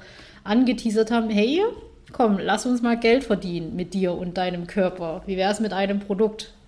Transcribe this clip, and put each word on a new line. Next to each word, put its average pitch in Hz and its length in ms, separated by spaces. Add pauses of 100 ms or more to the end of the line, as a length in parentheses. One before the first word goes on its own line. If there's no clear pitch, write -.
(440)
angeteasert 226 680
haben, 226 180
„Hey, 220 320 (500)
komm, 208 300
lass 202 240
uns 247 160
mal 233 160
Geld 233 260
verdienen 170 520
mit 180 180
dir 185 200
und 175 260
deinem 180 260
Körper. 180 600
Wie 190 100
wär's 202 220
mit 214 140
einem 196 260
Produkt, 208 540 (140)